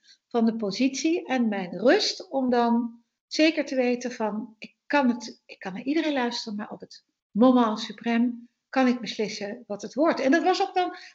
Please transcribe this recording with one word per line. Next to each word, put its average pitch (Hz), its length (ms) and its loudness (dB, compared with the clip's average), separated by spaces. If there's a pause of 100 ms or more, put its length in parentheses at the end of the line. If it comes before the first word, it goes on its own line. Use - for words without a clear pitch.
(280)
van 233 180 2
de 226 100 2
positie 262 720 -2
en 247 220 0
mijn 180 320 -4
rust 349 500 2
om 262 200 -2
dan 240 520 2 (260)
zeker 311 380 2
te 285 100 -6
weten 247 360 0
van, 214 480 -6
ik - 160 -20 (120)
kan 277 220 2
het, - 360 -4
ik - 140 -20
kan 185 140 -10
naar 226 100 -10
iedereen 302 300 -2
luisteren, 233 440 -4
maar 208 120 -10
op 190 100 -14
het - 240 -20 (280)
moment 226 600 4
suprême 233 600 -2 (180)
kan 262 180 4
ik 247 120 2
beslissen 208 680 -6
wat 202 140 -8
het - 120 -12
wordt. 285 260 2
En 262 120 2
dat 320 120 4
was 359 180 2
ook 381 140 -2
dan 359 200 -2 (200)